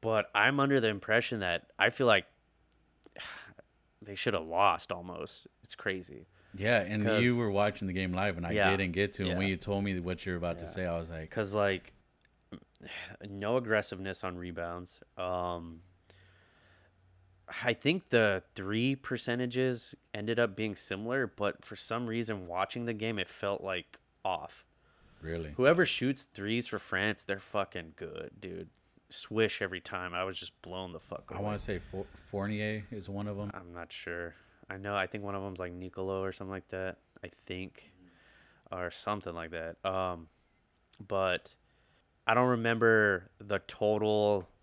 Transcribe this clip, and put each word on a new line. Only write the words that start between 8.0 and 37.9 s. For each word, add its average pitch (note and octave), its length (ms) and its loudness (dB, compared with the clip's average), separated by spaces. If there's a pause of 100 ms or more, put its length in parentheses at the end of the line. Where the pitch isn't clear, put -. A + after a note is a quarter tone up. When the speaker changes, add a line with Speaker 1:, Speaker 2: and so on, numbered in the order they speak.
Speaker 2:
live, F#2+ 240 0
and E2+ 100 -4
I E2+ 40 -2
Speaker 1:
Yeah. G2+ 240 6
Speaker 2:
didn't F#2+ 180 0
get G2+ 200 2
to. F#2+ 160 -2
And F2 80 0
when F#2+ 100 2
Speaker 1:
Yeah. G2 40 2
Speaker 2:
you F#2 60 0
told G2+ 260 0
me G2 160 0
what F2 260 -6
you're F2+ 120 -2
about E2+ 220 -2
to E2+ 60 -10
Speaker 1:
Yeah. - 60 -10
Speaker 2:
say, F#2+ 140 -4
I E2+ 120 0
was E2 120 -6
like, D#2+ 200 -10
Speaker 1:
'Cause, G2+ 240 -2
like, G2+ 400 2 (580)
<sighs> - 800 -14
no G2+ 280 0
aggressiveness G#2 680 0
on F2+ 140 -4
rebounds. F2 600 -8 (180)
Um, F2 640 -4 (1800)
I A#2+ 100 4
think E3 360 0
the G#2 340 4 (120)
three A2 400 0
percentages B2 1000 -2 (200)
ended A2 260 -2
up A2 160 2
being G#2+ 200 -2
similar, A2+ 520 -2
but - 360 -2
for - 120 -14
some A#2+ 320 -4
reason, A2 400 -2
watching F#2+ 380 -2
the A#2 80 -2
game, A2 260 -2
it F#2 80 -2
felt, - 340 -4
like, F#2 380 -6 (260)
off. E2+ 400 -4 (560)
Speaker 2:
Really? D#2+ 360 -4
Speaker 1:
Whoever E3 280 8
shoots C3 380 0
threes A2 440 -4
for G#2 120 -4
France, G2 440 0
they're G2 160 -4
fucking F2+ 580 -4
good, D#2+ 340 -10 (100)
dude. F2 280 -10 (400)
Swish - 520 0
every F#2 180 -2
time. F2+ 340 -8
I F2+ 100 0
was F#2+ 160 -4
just - 220 -14
blown F#2 300 -8
the F2 80 -12
fuck - 320 -14
Speaker 2:
I - 40 -8
Speaker 1:
away. G2 80 -4
Speaker 2:
wanna G#2 160 -2
say G2 200 -4
Four-, F#2+ 360 -10
Fournier G#2 760 -4
is G2+ 160 -10
one G2+ 200 -6
of G2+ 120 -6
'em. G2+ 140 -6
Speaker 1:
I'm F2 200 -14
not E2+ 180 -12
sure. E2+ 440 -8 (340)
I F#2+ 60 -6
know. G2+ 220 -2
I F#2+ 100 2
think G#2 160 -8
one G2+ 100 -6
of G2 80 -4
'em's, G2 180 -8
like, F2+ 120 -6
Nicolo F#2+ 500 -4
or F#2+ 120 -4
something F#2+ 180 -10
like F#2+ 160 -10
that, F#2 300 -6 (260)
I F2 60 -8
think, - 640 -12 (760)